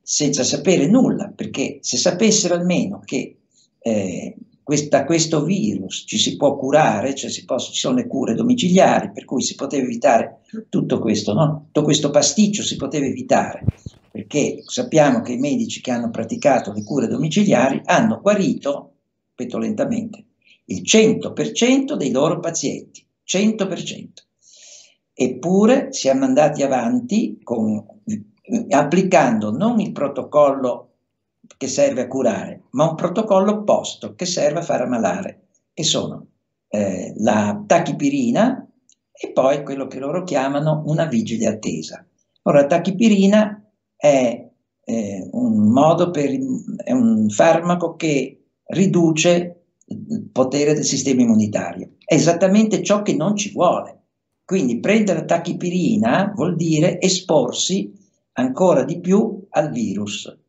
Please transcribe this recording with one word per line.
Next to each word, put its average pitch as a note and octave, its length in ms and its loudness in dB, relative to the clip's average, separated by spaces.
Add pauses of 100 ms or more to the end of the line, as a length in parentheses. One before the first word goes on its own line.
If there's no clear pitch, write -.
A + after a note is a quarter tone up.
senza - 440 -2
sapere D3+ 420 2
nulla, G3+ 480 2
perché A2+ 460 -8
se - 160 -6
sapessero F3+ 580 2
almeno F3 500 -2
che, - 340 -8 (420)
eh, G2 560 -4 (260)
questa, C#3+ 420 0
questo D#3 380 0
virus G#2+ 640 -4
ci - 120 -6
si - 180 -2
può C#3 200 2
curare, C3 580 2
cioè B2 160 -10
si - 140 -12
può, C3+ 140 -4
ci - 160 -8
sono B2+ 220 -2
le A#2+ 100 -2
cure B2 280 -2
domiciliari, C3+ 800 4
per - 120 -14
cui B2+ 180 -4
si - 120 -4
poteva C3+ 300 -4
evitare A#2 560 0 (280)
tutto - 300 -2
questo, G#2+ 340 -2
no? D3+ 340 0
Tutto - 160 -2
questo D3 280 0
pasticcio G3+ 520 2
si - 140 -6
poteva C3+ 300 -4
evitare, - 580 -2 (460)
perché A#2 560 -4
sappiamo C#3 560 2
che B2 100 -8
i A#2+ 60 -4
medici B2+ 420 -2
che - 100 -8
hanno A#2 200 -4
praticato A2+ 640 0
le G#2 100 -8
cure B2+ 260 -2
domiciliari C3+ 760 2
hanno E3+ 360 2
guarito, F#3+ 720 0 (420)
ripeto - 240 -8
lentamente, - 680 -4 (420)
il F2 180 -8
cento - 480 2
per - 200 -4
cento C4 440 2
dei C3+ 160 -2
loro D#3+ 260 0
pazienti, - 680 -8 (200)
cento G#3 420 0
per E3 160 -6
cento. - 400 -14 (880)
Eppure G#3 800 2
siamo C3+ 320 0
andati C#3 380 2
avanti B2+ 800 0
con, A2 420 -2 (840)
applicando C#3+ 840 2
non G#3 300 0
il D#3 120 -4
protocollo C3+ 920 0 (720)
che C3+ 100 -8
serve C3 360 0
a A2 40 -4
curare, A2 640 -4
ma D3 180 0
un D#3+ 60 -4
protocollo F#3+ 560 0
opposto G3+ 640 -2
che - 100 -8
serve D3+ 360 -2
a - 20 -10
far - 200 -4
ammalare, G2+ 680 -4 (260)
che - 80 -8
sono, - 440 -4 (420)
eh, G2+ 480 -4
la G#2+ 500 0
tachipirina D3 1000 0 (460)
e - 200 -12
poi D3 300 2
quello C3+ 260 -8
che C3 100 -12
loro D3 240 -6
chiamano C#3+ 640 -2
una D#3 200 0
vigile A2+ 420 -2
attesa. F#2 580 -8 (360)
Ora, D3 180 4
la C#3+ 60 4
tachipirina G3 960 2 (340)
è, B2+ 520 2 (360)
eh, G2+ 480 -6
un G#2+ 380 2
modo E3 400 4
per, C#3 200 -2 (460)
è - 160 -6
un A2+ 360 2
farmaco E3 680 2
che C#3+ 460 -2 (260)
riduce F3 880 2 (320)
il - 440 -8
potere C#3+ 400 2
del - 120 0
sistema B2+ 360 0
immunitario. G#2+ 680 0 (120)
È - 120 0
esattamente F#3 680 4
ciò G3+ 200 0
che - 120 0
non F3 220 0
ci - 140 -6
vuole. C#3 480 -2 (460)
Quindi C3 340 -2
prendere F#3 400 2
la D3+ 80 -6
tachipirina E3+ 1080 0
vuol D#3+ 220 -2
dire E3 440 0
esporsi - 920 0 (420)
ancora C3 500 2
di E3+ 160 -6
più G3+ 500 0
al D3+ 200 0
virus. - 640 -6 (120)